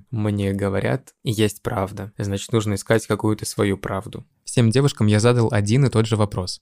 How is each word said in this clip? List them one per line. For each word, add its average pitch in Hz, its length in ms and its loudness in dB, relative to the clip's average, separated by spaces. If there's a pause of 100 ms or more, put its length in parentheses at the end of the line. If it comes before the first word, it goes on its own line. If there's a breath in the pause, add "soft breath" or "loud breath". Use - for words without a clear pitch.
(100)
мне 104 420 -2
говорят, 98 680 -2
есть 107 400 -2
правда. 104 560 -6
Значит, 101 340 -4
нужно 107 220 0
искать 110 320 0
какую-то 107 400 -2
свою 101 320 -2
правду. 98 460 -8 (200)
Всем 113 260 2
девушкам 131 360 2
я 104 140 4
задал 120 320 4
один 107 340 2
и 117 40 0
тот 110 160 2
же 110 100 0
вопрос. 101 460 -4